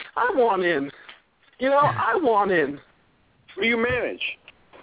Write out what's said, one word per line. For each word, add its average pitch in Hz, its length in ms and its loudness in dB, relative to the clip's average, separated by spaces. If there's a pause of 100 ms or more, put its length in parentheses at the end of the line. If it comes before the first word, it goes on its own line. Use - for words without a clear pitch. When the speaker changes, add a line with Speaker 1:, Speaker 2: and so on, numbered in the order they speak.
(160)
Speaker 1:
I 494 180 -2
want 220 300 2
in. 147 260 -2 (720)
You 262 100 0
know, 277 80 4
I 349 380 2
want 220 360 2
in. 143 280 0 (760)
Speaker 2:
Who 190 60 -6
do 220 60 0
you 233 100 0
manage? 226 460 -2 (600)